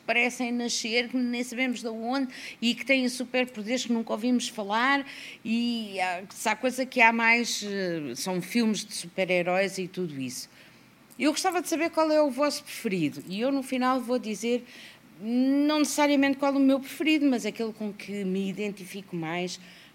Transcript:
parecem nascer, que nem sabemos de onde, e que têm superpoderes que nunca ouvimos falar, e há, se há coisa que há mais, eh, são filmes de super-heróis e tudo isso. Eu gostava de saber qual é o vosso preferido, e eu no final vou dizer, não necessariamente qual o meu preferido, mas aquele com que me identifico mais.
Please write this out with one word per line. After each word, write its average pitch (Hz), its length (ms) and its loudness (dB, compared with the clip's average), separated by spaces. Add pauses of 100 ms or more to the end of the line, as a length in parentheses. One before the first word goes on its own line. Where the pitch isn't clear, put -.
parecem 240 460 0
nascer, 240 580 0
que 254 80 -2
nem 240 260 0
sabemos 247 380 -2
de 233 60 -6
onde, 240 440 -2 (300)
e 240 140 2
que 240 100 -10
têm 262 240 4
superpoderes 247 800 -2
que 240 40 -2
nunca 226 220 0
ouvimos 240 340 2
falar, 240 560 0 (400)
e 226 560 -2
há, 185 300 -2
se - 180 -6
há 214 80 2
coisa 254 300 -2
que 254 160 0
há 226 100 10
mais, 226 520 2
eh, 175 520 -2
são 185 240 -2
filmes 214 460 0
de - 80 -14
super-heróis 185 880 0
e 180 80 -4
tudo 160 340 -6
isso. 123 260 -8 (720)
Eu 294 140 2
gostava 359 280 0
de - 80 -4
saber 330 220 0
qual 320 220 2
é 302 100 6
o 294 80 4
vosso 285 340 -2
preferido, 160 640 -2
e 196 140 -6
eu 269 100 2
no 269 120 0
final 254 360 0
vou 247 200 -2
dizer, 226 440 -2 (580)
não 269 580 4
necessariamente 285 580 4
qual 277 160 2
o 277 60 2
meu 269 200 6
preferido, 302 460 0
mas 233 200 2
aquele 214 280 -4
com 208 200 -6
que 202 300 -8
me 190 260 0
identifico 190 640 -8
mais. 175 440 -4 (360)